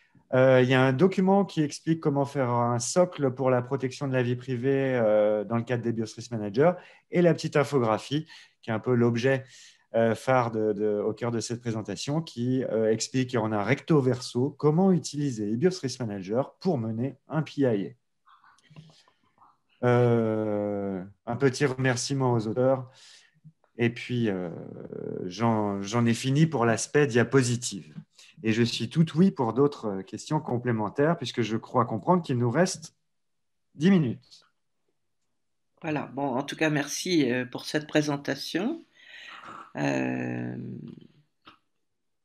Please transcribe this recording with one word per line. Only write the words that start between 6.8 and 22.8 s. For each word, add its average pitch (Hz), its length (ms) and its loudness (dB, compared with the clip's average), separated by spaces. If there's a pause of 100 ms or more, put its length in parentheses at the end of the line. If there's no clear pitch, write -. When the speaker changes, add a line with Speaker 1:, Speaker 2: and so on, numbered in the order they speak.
Speaker 1:
et 175 100 2
la 170 120 6
petite - 220 -4
infographie, 135 680 0 (360)
qui 113 100 -8
est - 20 0
un 107 60 -2
peu 127 140 -2
l'objet, 120 520 2 (500)
euh, 113 200 4
phare 123 360 2
de, 107 220 0
de, 104 260 0
au 107 140 -2
cœur 120 180 -4
de 117 80 -2
cette 117 220 -6
présentation, 113 600 -4
qui, 127 440 -2
euh, 110 260 0
explique 123 440 -2
en 110 180 0
un 104 100 0
recto 139 380 2
verso 123 480 -2
comment 160 420 2
utiliser 143 580 -2
Ebios 165 320 0
Risk 127 200 -6
Manager 104 540 -4
pour 180 220 -2
mener 113 380 -4 (140)
un 151 120 -2
P - 160 -8
I 135 80 2
A. 117 100 2 (2000)
Euh, 107 1160 2 (220)
un 117 120 -4
petit 139 280 2
remerciement 131 680 0
aux 110 140 0
auteurs. 127 420 0 (880)